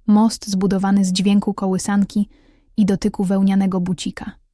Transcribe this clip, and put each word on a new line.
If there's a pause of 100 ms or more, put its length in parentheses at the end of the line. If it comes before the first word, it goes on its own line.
Most
zbudowany
z
dźwięku
kołysanki (480)
i
dotyku
wełnianego
bucika. (220)